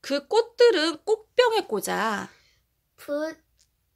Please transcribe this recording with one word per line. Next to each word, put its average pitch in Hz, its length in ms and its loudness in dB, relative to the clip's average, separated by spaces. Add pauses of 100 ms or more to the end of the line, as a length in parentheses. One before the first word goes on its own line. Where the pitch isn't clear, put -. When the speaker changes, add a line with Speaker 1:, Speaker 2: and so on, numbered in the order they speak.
Speaker 1:
그 285 260 -4
꽃들은 415 760 2
꽃병에 440 600 -2
꽂아. 196 640 -6 (680)
Speaker 2:
Put, 294 420 -8 (580)